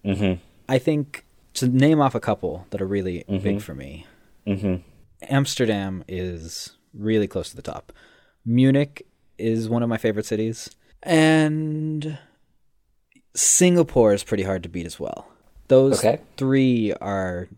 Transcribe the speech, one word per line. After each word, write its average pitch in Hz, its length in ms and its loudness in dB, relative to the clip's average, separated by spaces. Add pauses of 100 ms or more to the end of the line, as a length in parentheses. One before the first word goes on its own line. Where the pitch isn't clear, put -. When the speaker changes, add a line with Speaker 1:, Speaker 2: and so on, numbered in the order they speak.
Speaker 1:
Mm-hmm. 95 380 0 (260)
Speaker 2:
I 131 120 2
think 147 460 -2 (280)
to 127 140 0
name 143 340 4
off 131 140 2
a 117 40 -2
couple 92 520 -4
that 101 100 -4
are 95 60 -4
really 92 420 -4
Speaker 1:
Mm-hmm. 98 140 -2
Speaker 2:
big 101 180 -2
for - 140 -12
me, 69 320 -16 (400)
Speaker 1:
Mm-hmm. 98 280 -2 (540)
Speaker 2:
Amsterdam 107 800 -2
is 87 640 -10 (200)
really 107 360 0
close - 240 -8
to - 40 -20
the - 60 -20
top. - 320 -12 (520)
Munich 135 600 2 (320)
is 113 320 -2
one 117 140 0
of 117 60 -2
my 113 80 -2
favorite 107 280 -2
cities. 110 460 -6 (320)
And 156 1120 0 (1160)
Singapore 165 800 4
is 98 100 -2
pretty 98 200 -4
hard 95 200 -4
to 87 60 -10
beat 85 160 -8
as 82 140 -14
well. - 280 -12 (400)
Those 131 320 6
Speaker 1:
Okay. 120 200 2 (180)
Speaker 2:
three 131 640 2
are 92 460 -4 (100)